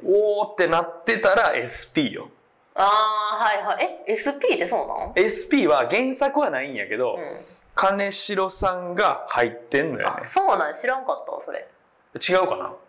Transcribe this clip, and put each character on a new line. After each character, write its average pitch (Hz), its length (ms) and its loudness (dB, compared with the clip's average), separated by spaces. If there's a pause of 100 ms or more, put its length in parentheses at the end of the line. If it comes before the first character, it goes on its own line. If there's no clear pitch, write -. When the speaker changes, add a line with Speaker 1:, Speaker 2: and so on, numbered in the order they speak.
Speaker 1:
お 208 400 4
ー 202 80 -6
っ - 20 -18
て 175 140 2
な 165 140 2
っ - 220 -12
て 220 160 0
た 196 140 4
ら、 196 200 4
エ 123 120 -2
ス - 260 -6
ピ 151 140 2
ー 98 60 -6
よ。 - 160 -12 (480)
Speaker 2:
あ 185 60 2
ー、 214 640 2
は 214 180 2
い 208 140 -2
は 262 60 -4
い。 - 240 -4
え、 214 60 -2
エ 220 40 0
ス 277 220 -4
ピ - 160 2
ー - 20 2
っ - 20 -8
て 170 80 -2
そ 165 180 -2
う - 40 -6
な - 180 -6
ん？ - 100 -12
Speaker 1:
エ 208 120 4
ス - 200 -2
ピ 269 180 4
ー - 20 4
は 135 200 4
原 254 240 0
作 277 280 0
は 208 100 2
な 131 120 -2
い 143 80 -8
ん 131 40 -10
や 101 140 -6
け 107 80 -4
ど、 120 200 0
Speaker 2:
う 170 40 -10
ん。 - 240 -12 (320)
Speaker 1:
金 196 340 2
城 190 400 -2
さ 190 240 0
ん 180 220 -8
が 180 320 2
入 120 200 2
っ - 40 -4
て - 300 -2
ん 160 120 -2
の 104 60 -6
よ - 100 0
ね。 - 120 -6
Speaker 2:
あ、 - 20 -10
そ - 180 0
う 392 40 0 (120)
な 151 120 0
ん？ - 40 -8
知 - 120 -8
ら 262 100 2
ん 262 80 -8
か - 80 -2
っ - 120 -6
た、 - 160 -8
そ - 120 -12
れ。 - 160 -10 (460)
Speaker 1:
違 - 200 0 (100)
う 160 40 0
か - 80 -2
な？ - 160 -8 (160)